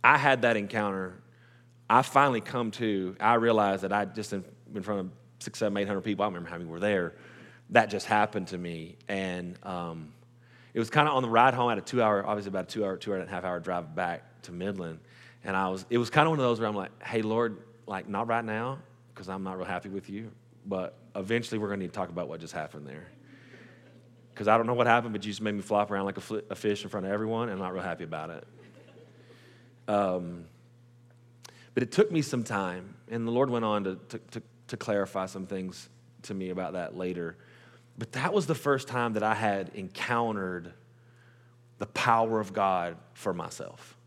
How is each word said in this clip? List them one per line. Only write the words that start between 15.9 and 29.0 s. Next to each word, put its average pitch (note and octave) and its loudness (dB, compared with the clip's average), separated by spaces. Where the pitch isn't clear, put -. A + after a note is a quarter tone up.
it A#2+ 4
was A#2 2
kinda D3+ 4
one D#3+ 2
of C3 2
those A#2 2
where A2+ 0
I'm G#2 -2
like, - -8
"Hey, A2+ -2
Lord, A2 0
like, G2 -8
not G#2 -2
right A#2 0
now, A#2 -4
'cause F#2+ -14
I'm F#2+ -6
not F#2+ -6
real F2+ -6
happy F2+ -6
with F#2+ -8
you, G#2 -10
but F#2 -4
eventually A2+ 0
we're G#2 -2
gonna G2+ -2
need F#2 -4
to F#2 -8
talk F2+ -4
about E2+ -4
what D#2+ -8
just D#2+ -12
happened D2+ -8
there. D2+ -14
'Cause G#2 0
I A2 8
don't A2+ 2
know A#2+ 2
what A#2+ 4
happened, A#2 4
but G2+ -6
you G#2+ -6
just G2+ -8
made G#2+ -2
me G2+ -4
flop G#2 2
around G2 -2
like G2 -4
a - -8
fli-, G#2+ -6
a G2 -4
fish G#2 -2
in F#2 -10
front F#2+ -4
of G2 -2
everyone, A2+ 0
and G2+ -4
I'm F#2+ -6
not F#2 -4
real F#2 -4
happy F2 -6
about D#2+ -8
it." D#2+ -12